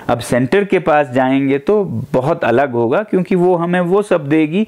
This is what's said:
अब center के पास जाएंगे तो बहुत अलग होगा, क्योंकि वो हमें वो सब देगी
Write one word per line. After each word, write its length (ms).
अब 100
center 460
के 140
पास 320
जाएंगे 480
तो 540
बहुत 320
अलग 280
होगा, 300
क्योंकि 320
वो 220
हमें 240
वो 220
सब 260
देगी 400